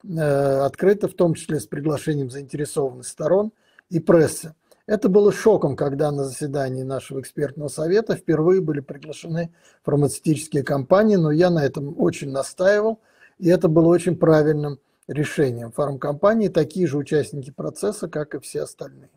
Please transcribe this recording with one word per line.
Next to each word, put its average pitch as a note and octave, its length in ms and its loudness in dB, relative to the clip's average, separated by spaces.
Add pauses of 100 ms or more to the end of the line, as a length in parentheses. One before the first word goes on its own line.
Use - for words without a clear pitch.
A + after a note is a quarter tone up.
э, F3+ 120 -8 (420)
открыто, F#3 500 0
в - 60 -14
том E3+ 180 2
числе D#3 260 -6
с - 80 -10
приглашением C#3+ 640 -4
заинтересованных C#3 760 -6
сторон F#3+ 460 0 (380)
и E3 100 -2
прессы. E3 560 2 (300)
Это G#3+ 240 2
было G3+ 240 6
шоком, E3 420 2
когда D3 360 -2
на C#3+ 120 -4
заседании C3+ 600 -6
нашего C3+ 360 -8
экспертного D3 480 -6
совета F3 480 0
впервые E3+ 460 2
были D#3 180 -4
приглашены D#3 720 -8 (300)
фармацевтические C#3+ 800 0
компании, F#3 540 2
но D#3 140 2
я F3 180 2
на E3 140 0
этом C#3+ 360 -4
очень E3+ 320 -2
настаивал, G#3 680 0 (380)
и E3+ 120 0
это F3+ 180 4
было E3 200 4
очень F3 280 2
правильным D3+ 640 2 (280)
решением. B2+ 640 -2
Фармкомпании D3 760 0
такие E3+ 400 0
же C#3 100 -4
участники C#3+ 540 -4
процесса, F3 560 -6
как D3+ 280 -8
и C#3 40 -10
все - 220 -10
остальные. C3+ 560 -14